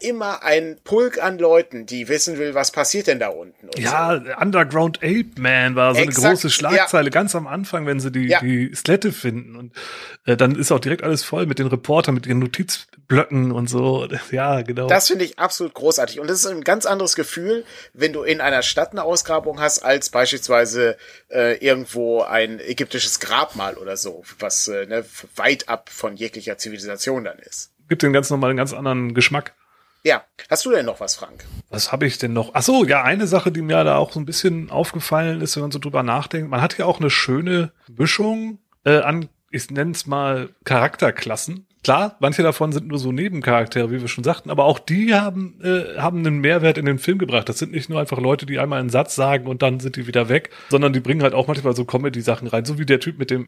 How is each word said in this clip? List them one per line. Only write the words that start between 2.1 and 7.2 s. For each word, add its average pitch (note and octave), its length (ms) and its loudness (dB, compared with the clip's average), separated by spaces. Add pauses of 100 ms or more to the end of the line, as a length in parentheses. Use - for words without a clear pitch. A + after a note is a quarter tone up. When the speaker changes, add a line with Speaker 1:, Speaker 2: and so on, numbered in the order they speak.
Speaker 1:
will, D3 160 -4
was C#3 180 0
passiert F#3+ 340 0
denn C3 140 2
da G#2+ 80 -2
unten F2 400 -12
und - 100 -10
Speaker 2:
Ja, D3+ 420 0
Speaker 1:
so. B2 120 -10 (100)
Speaker 2:
Underground E3 560 2
Ape G3 280 0 (120)
Man B2+ 380 2
war B2+ 180 6
so D3+ 60 4
eine E3 80 4
Speaker 1:
Exakt, B2+ 260 4
Speaker 2:
große E3 160 0
Schlagzeile E3+ 560 4
Speaker 1:
ja. C#3 40 0
Speaker 2:
ganz F3 260 2